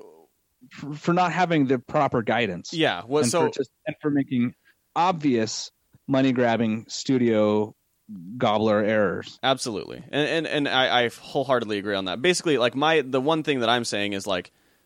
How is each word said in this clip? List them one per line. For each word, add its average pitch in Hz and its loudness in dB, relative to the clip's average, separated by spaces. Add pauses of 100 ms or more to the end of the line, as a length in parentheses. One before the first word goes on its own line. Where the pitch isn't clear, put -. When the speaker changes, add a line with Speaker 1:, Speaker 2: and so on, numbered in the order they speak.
(720)
Speaker 1:
for, 147 -12
for 170 -2
not 175 2
having 170 2
the 127 2
proper 135 0
guidance. 104 -2
Speaker 2:
Yeah, 131 0
well, 143 0
Speaker 1:
And 120 2
Speaker 2:
so 165 2
Speaker 1:
for - 0
just, - -6 (140)
and 151 -8
for 151 -2
making 135 0 (420)
obvious 147 0 (360)
money-grabbing 117 2
studio 107 2 (600)
gobbler 107 2
errors. 101 0
Speaker 2:
Absolutely. 104 -4
And, 147 0
and, 160 -2
and 143 -2
I, 123 2
I 117 -2
wholeheartedly 120 -2
agree 101 -4
on 95 -2
that. 92 -6
Basically, 170 2
like, 120 2
my, 156 2
the 131 0
one 156 0
thing 139 0
that 113 2
I'm 120 2
saying 101 -2
is, 98 -6
like, 92 -4 (340)